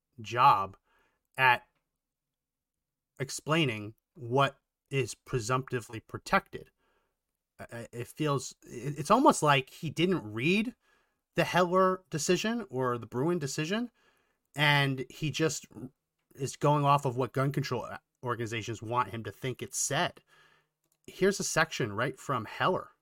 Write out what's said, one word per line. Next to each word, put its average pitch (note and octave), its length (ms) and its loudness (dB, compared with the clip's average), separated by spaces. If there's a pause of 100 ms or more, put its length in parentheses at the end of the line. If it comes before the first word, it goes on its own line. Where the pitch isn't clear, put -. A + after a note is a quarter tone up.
(200)
job G#2+ 560 4 (600)
at B2+ 240 6 (1600)
explaining C3+ 760 -2 (200)
what C3 420 0 (340)
is C3+ 240 -4
presumptively A#2 840 -4
protected. - 680 -4 (880)
Uh, A#2 320 -12
it A#2+ 140 -10
feels, C#3+ 560 -4
it, C3 360 -10
it's D3+ 120 -2
almost C4 320 6
like C#3+ 280 4
he - 200 -8
didn't D#3 420 0
read F#3 420 2 (600)
the E3+ 100 2
Heller F#3 640 2
decision G3 600 0
or B2 280 -2
the A2+ 80 -10
Bruen D#3+ 320 0
decision, D#3+ 520 -4 (640)
and C#3+ 560 2
he D3+ 200 -6
just - 360 -2 (680)
is B2+ 220 -6
going D3 280 2
off C#3+ 200 4
of A#2+ 120 -2
what B2+ 160 -2
gun C3+ 200 0
control C3 340 -4 (360)
organizations A2+ 600 -4
want B2 280 -2
him A2+ 140 -8
to G#2+ 60 -8
think B2+ 320 -8
it A2 120 -10
said. - 460 -2 (840)
Here's - 340 0
a E3 40 -4
section D3+ 480 -2
right A2+ 260 -4
from A#2 280 -4
Heller. - 420 -2 (140)